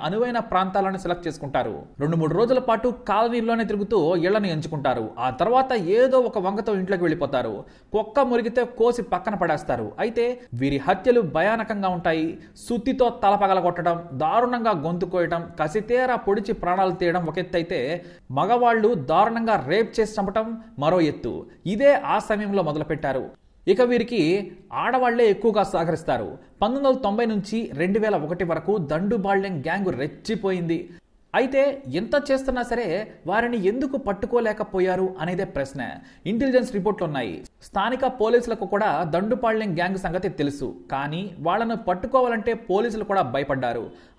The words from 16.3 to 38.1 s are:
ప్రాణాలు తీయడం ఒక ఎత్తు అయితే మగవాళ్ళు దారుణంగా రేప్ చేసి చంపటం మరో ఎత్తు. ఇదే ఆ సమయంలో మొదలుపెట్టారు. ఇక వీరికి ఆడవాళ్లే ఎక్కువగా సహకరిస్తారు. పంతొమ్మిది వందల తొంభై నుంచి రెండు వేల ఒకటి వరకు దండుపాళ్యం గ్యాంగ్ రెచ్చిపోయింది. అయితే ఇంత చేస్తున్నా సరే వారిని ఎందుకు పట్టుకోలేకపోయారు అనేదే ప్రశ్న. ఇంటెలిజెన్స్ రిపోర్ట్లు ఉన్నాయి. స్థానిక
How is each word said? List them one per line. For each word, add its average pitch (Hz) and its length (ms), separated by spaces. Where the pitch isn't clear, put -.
ప్రాణాలు 180 400
తీయడం 175 240
ఒక 160 200
ఎత్తు 175 160
అయితే 170 200
మగవాళ్ళు 226 600
దారుణంగా 220 460
రేప్ 214 300
చేసి 214 180
చంపటం 208 320
మరో 165 220
ఎత్తు. 117 240
ఇదే 277 180
ఆ 202 40
సమయంలో 202 420
మొదలుపెట్టారు. 147 540
ఇక 196 220
వీరికి 240 300
ఆడవాళ్లే 240 500
ఎక్కువగా 202 320
సహకరిస్తారు. 160 640
పంతొమ్మిది 269 260
వందల 262 180
తొంభై 208 260
నుంచి 214 260
రెండు 196 220
వేల 208 120
ఒకటి 170 260
వరకు 160 240
దండుపాళ్యం 196 720
గ్యాంగ్ 185 340
రెచ్చిపోయింది. 175 800
అయితే 269 280
ఇంత 233 180
చేస్తున్నా 262 420
సరే 240 160
వారిని 233 300
ఎందుకు 269 280
పట్టుకోలేకపోయారు 208 1080
అనేదే 180 240
ప్రశ్న. 139 260
ఇంటెలిజెన్స్ 247 500
రిపోర్ట్లు 190 320
ఉన్నాయి. 120 280
స్థానిక 247 400